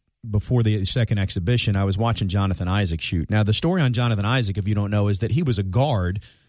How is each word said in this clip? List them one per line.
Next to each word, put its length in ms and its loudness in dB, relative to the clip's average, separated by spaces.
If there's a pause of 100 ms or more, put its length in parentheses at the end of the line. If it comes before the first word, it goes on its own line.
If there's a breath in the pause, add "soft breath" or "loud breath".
(280)
before 340 0
the 220 0
second 320 0
exhibition, 600 0
I 80 2
was 120 0
watching 320 0
Jonathan 400 0
Isaac 320 0
shoot. 300 -2
Now, 120 2
the 120 2
story 260 0
on 140 2
Jonathan 320 0
Isaac, 320 0
if 100 -4
you 60 2
don't 160 0
know, 180 2
is 120 0
that 100 -2
he 120 2
was 160 0
a 40 0
guard. 600 0 (260 loud breath)